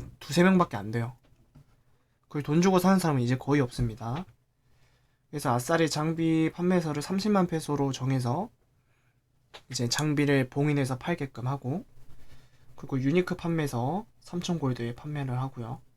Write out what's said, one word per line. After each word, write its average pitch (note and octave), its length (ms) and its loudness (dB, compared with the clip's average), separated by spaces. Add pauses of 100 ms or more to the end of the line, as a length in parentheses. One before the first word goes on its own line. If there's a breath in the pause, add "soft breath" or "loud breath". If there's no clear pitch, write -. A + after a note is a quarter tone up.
(200)
두세 D#3+ 240 4
명밖에 F3+ 320 4
안 G#2 160 -8
돼요. A#2 240 -4 (1120)
그걸 D3 160 -6
돈 D3+ 180 4
주고 F#3 160 6
사는 F#3 220 6
사람은 D3+ 220 2
이제 A#2+ 140 2
거의 C#3+ 260 2
없습니다. B2 600 -4 (1040)
그래서 D3 240 -2
아싸리 D#3+ 380 2
장비 D#3+ 640 0
판매서를 E3+ 480 0
삼십만 G3 460 0
페소로 D3 420 -2
정해서 C3 580 -2 (1200)
이제 B2 160 -2
장비를 C#3+ 600 2
봉인해서 C#3+ 500 0
팔게끔 C#3 500 -6
하고, C#3 360 -4 (920 soft breath)
그리고 - 240 -4
유니크 F3 340 2
판매서 D#3+ 720 -2 (140)
삼천 F3 400 -4
골드에 A#2+ 340 -2
판매를 C#3 460 -6
하고요. B2+ 400 -8 (160)